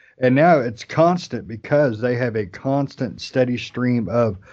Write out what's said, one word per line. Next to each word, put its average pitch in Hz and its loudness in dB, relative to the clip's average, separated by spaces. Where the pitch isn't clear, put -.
And 127 2
now 160 6
it's 117 -6
constant 160 0
because 113 0
they 123 0
have 120 -2
a 104 -2
constant, 135 -6
steady 123 -2
stream 120 -2
of 113 0